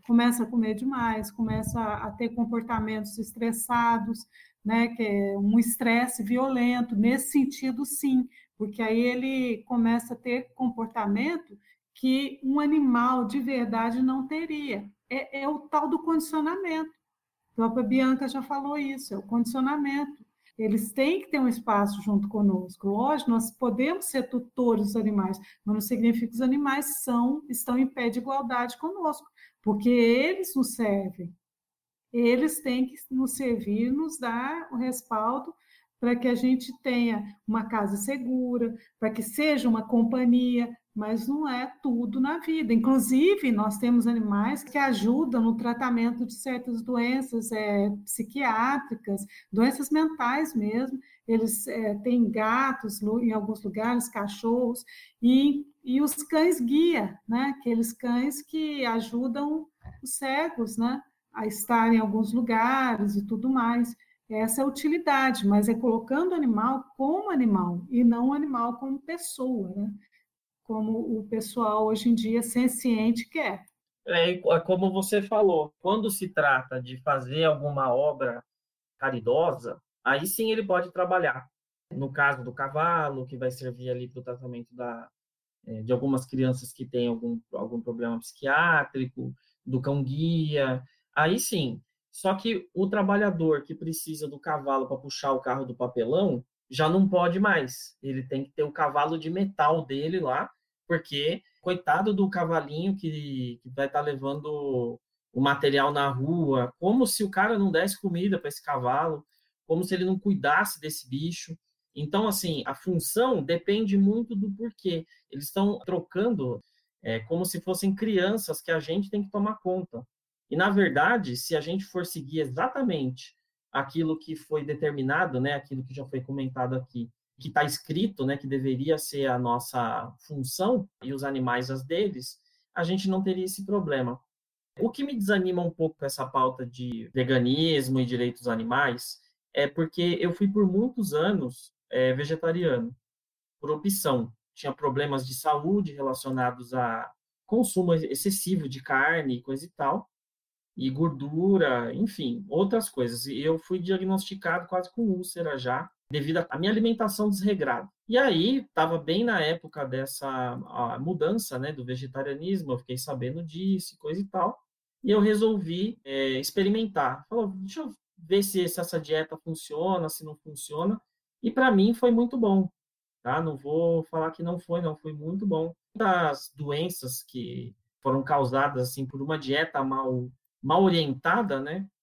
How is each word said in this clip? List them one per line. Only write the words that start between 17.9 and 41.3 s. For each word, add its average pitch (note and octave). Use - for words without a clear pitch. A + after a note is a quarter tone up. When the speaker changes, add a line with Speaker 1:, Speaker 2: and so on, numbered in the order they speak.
Speaker 1:
já C4
falou C#4+
isso, C4+
é G3
o G3
condicionamento. C4+
Eles G#3+
têm D#4
que -
ter D4
um C4
espaço G#3
junto G3+
conosco. G3
Lógico, B3+
nós A3+
podemos B3+
ser C4
tutores A#3+
dos G3+
animais, G3
mas G#3
não G#3+
significa A#3
que -
os A3+
animais C#4
são, B3+
estão B3
em C4
pé B3
de A3+
igualdade B3
conosco, E4+
porque G#3
eles B3+
nos C4
servem. G3
Eles B3
têm B3+
que -
nos B3+
servir, A#3
nos D#4
dar B3+
o C4
respaldo B3
para A#3+
que A#3+
a B3
gente B3+
tenha A#3+
uma A3
casa G#3
segura, B3
para A3
que A3
seja C#4+
uma A3
companhia, A#3+
mas G#3+
não D4